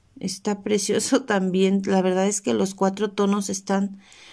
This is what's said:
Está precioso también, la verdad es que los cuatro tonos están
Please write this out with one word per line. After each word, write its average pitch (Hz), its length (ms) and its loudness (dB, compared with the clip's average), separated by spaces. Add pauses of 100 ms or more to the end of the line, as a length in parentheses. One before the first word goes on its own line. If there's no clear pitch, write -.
(200)
Está 202 440 -6
precioso 208 600 0
también, 190 600 2
la 196 160 2
verdad 185 260 2
es 208 140 -2
que 240 120 0
los 196 220 0
cuatro 196 360 0
tonos 202 380 0
están 196 500 -2 (340)